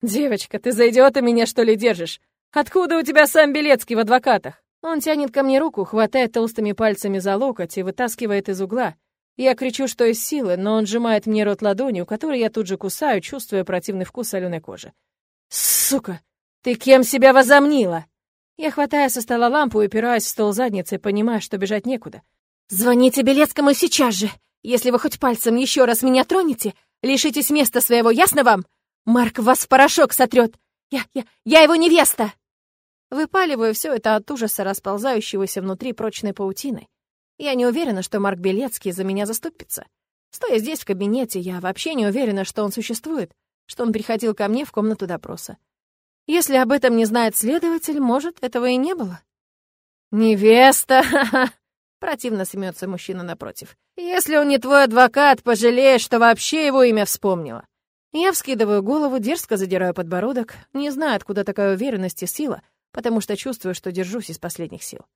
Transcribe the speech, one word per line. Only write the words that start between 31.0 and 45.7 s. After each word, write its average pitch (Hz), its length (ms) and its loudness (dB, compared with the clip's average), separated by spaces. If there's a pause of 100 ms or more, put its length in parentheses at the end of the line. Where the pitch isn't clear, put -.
я, 254 100 -6 (200)
я 302 160 6
его 311 140 6
невеста!" 330 580 2 (800)
Выпаливаю 285 640 -2
всё 302 180 -6
это 220 240 0
от 214 140 -6
ужаса, 226 340 -4
расползающегося 202 960 -4
внутри 190 320 -8
прочной 220 400 -8
паутиной. 196 560 -8 (500)
Я 285 160 -4
не 247 120 0
уверена, 240 360 -2
что 202 180 -6
Марк 202 180 -2
Белецкий 196 540 -4
за 190 120 -8
меня 196 220 -4
заступится. - 580 -12 (460)
Стоя 339 280 -2
здесь, 240 220 -6
в - 60 -16
кабинете, 202 540 -4
я 180 200 -8
вообще 190 340 -6
не 233 120 -2
уверена, 202 380 -2
что - 180 -8
он 202 100 -4
существует, 233 600 -8 (340)
что - 160 -10
он 233 100 0
приходил 220 420 -4
ко 202 140 -4
мне 233 160 -2
в - 80 -18
комнату 214 340 -4
допроса. - 520 -12 (680)